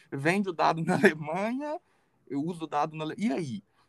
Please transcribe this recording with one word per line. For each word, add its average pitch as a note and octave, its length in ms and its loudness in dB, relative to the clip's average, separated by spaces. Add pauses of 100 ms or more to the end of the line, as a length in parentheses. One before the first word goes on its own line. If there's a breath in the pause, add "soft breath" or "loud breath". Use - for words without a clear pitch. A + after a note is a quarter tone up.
(100)
vende F3 380 2
o F3+ 40 -2
dado D#3+ 280 2
<laughs> E3 60 -2
na F3+ 80 4
Alemanha, G3 840 0 (540)
usa D#3+ 300 -2
o D#3 60 -4
dado D#3 280 0
na D#3+ 60 -6
Ale-, D#3 160 -4
e A3+ 140 2
aí? C3 320 -4 (240)